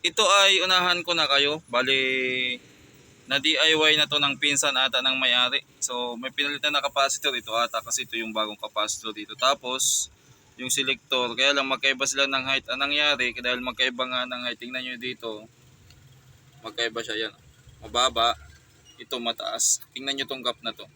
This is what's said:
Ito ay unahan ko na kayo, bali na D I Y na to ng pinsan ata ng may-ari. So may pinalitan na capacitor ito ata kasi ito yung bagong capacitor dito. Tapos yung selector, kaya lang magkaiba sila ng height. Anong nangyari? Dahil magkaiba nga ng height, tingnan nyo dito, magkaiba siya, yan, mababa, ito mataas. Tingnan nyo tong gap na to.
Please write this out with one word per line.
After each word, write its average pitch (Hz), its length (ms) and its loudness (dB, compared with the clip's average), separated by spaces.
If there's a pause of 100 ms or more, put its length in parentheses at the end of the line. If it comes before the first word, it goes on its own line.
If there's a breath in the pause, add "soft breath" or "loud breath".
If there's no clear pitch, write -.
Ito 180 240 0
ay 196 400 6
unahan 180 400 2
ko 175 80 -2
na 160 160 2
kayo, 143 400 2
bali 127 880 2 (720)
na 131 80 0
D 143 240 2
I 160 160 6
Y 156 240 6
na 147 80 2
to 147 80 -2
ng 139 240 0
pinsan 143 320 2
ata 131 320 0
ng 131 160 0
may-ari. 123 480 2 (160)
So 123 320 -4
may 127 160 -10
pinalitan 147 400 -2
na 143 80 2
capacitor 139 560 -2
ito 113 160 -6
ata 113 320 0
kasi 120 240 -6
ito 117 80 -8
yung 113 160 -6
bagong 107 240 -4
capacitor 107 560 -6
dito. 107 240 -14
Tapos 131 720 0 (480)
yung 127 160 -6
selector, 131 640 -2
kaya 135 160 4
lang 135 160 0
magkaiba 135 400 0
sila 135 160 0
ng 135 240 -4
height. 135 240 -2
Anong 139 160 -2
nangyari? 143 480 0
Dahil 123 240 -4
magkaiba 127 400 -4
nga 127 240 -2
ng 123 240 -8
height, 117 80 -8
tingnan 127 240 -10
nyo 127 160 -10
dito, 117 480 -10 (1200)
magkaiba 113 400 -6
siya, 110 240 -6
yan, 107 60 -14 (500)
mababa, 117 480 2 (680)
ito 123 160 -10
mataas. - 640 -2 (160)
Tingnan 135 160 -8
nyo 139 160 -6
tong 131 160 -10
gap 123 160 -4
na 113 160 -8
to. 101 80 -18 (120)